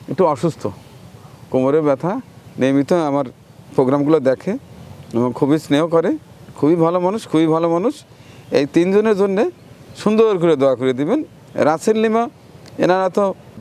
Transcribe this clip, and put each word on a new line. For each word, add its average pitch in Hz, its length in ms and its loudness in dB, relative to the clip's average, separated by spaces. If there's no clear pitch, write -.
একটু - 180 0
অসুস্থ, 151 400 -4
কোমরে 135 300 0
ব্যথা, 156 400 -2
নিয়মিত 135 340 0
আমার 147 320 0
প্রোগ্রামগুলো 143 460 2
দেখে 131 320 -2
এবং 123 220 0
খুবই 147 240 0
স্নেহ 156 300 0
করে, 165 280 0
খুবই 156 200 2
ভালো 170 240 0
মানুষ, 185 280 -4
খুবই 160 180 0
ভালো 160 240 0
মানুষ। 185 240 -2
এই 143 160 2
তিনজনের 196 500 2
জন্যে 202 340 0
সুন্দর 214 420 2
করে 165 180 2
দোয়া 135 180 2
করে 127 180 0
দিবেন। 160 320 -2
রাসেল 156 440 0
লিমা, 226 300 0
এনারা 311 300 2
তো 196 260 -2